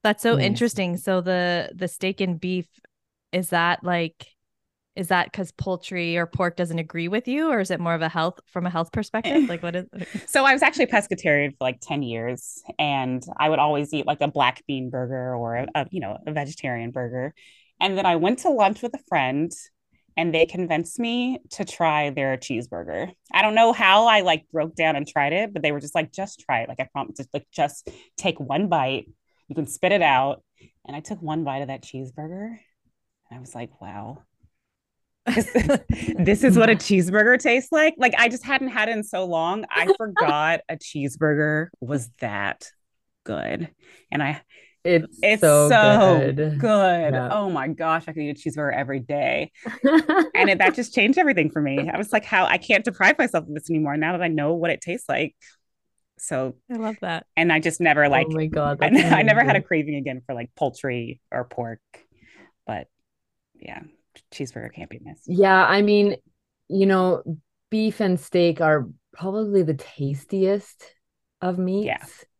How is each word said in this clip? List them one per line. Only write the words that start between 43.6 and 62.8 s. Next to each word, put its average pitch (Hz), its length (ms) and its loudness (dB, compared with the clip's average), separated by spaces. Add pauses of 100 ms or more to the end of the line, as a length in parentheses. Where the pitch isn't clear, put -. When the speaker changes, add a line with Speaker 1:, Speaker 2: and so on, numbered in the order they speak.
Speaker 3:
And 147 120 -2
I, 147 180 -4 (440)
Speaker 2:
It's 170 380 2
Speaker 3:
it's 208 200 4
Speaker 2:
so 147 260 8
Speaker 3:
so 202 680 6
Speaker 2:
good. 151 240 -2
Speaker 3:
good. 180 560 2
Speaker 2:
Yeah. 123 180 -2
Speaker 3:
Oh 202 180 -2
my 143 180 -2
gosh, 160 400 -2
I 160 40 -12
could 156 100 -6
eat 147 80 -4
a 147 180 -8
cheeseburger 147 260 -4
every 135 260 -4
day. 135 520 -2 (320)
Speaker 2:
<laughs> - 0 - (480)
Speaker 3:
And 381 160 4
it, 196 100 2
that 190 160 4
just - 200 -6
changed 240 240 4
everything 190 320 2
for 156 100 -4
me. 143 320 -2
I - 60 -4
was 208 140 -4
like, 214 120 0
"How, 185 220 2
I - 100 2
can't 202 280 0
deprive 202 340 2
myself 170 280 0
of 156 60 -12
this 151 160 -10
anymore 151 300 0
now 160 140 0
that 175 100 -2
I 170 60 0
know 156 260 0
what 165 160 -2
it - 100 -4
tastes 185 280 -8
like." - 260 -2 (840)
So 131 360 -6 (160)
Speaker 1:
I 240 60 -8
love 220 240 -6
that. 165 340 -8
Speaker 3:
and 170 160 2
I 160 100 4
just 160 200 -4
never, 151 300 4
like, 139 180 4
Speaker 2:
Oh 156 60 -4
my 156 100 -2
God, 147 380 -2
Speaker 3:
I, 196 80 2
Speaker 2:
that's 254 220 6
Speaker 3:
<laughs> 196 80 6
I - 20 2
never 220 180 4
had 269 80 4
a - 40 2
Speaker 2:
amazing. 196 140 2
Speaker 3:
craving 151 280 0
again 131 320 -6
for, 135 80 -6
like, 120 200 -8
poultry 123 640 -4 (140)
or 123 120 -4
pork. 117 360 -10 (840)
But 107 220 -10 (640)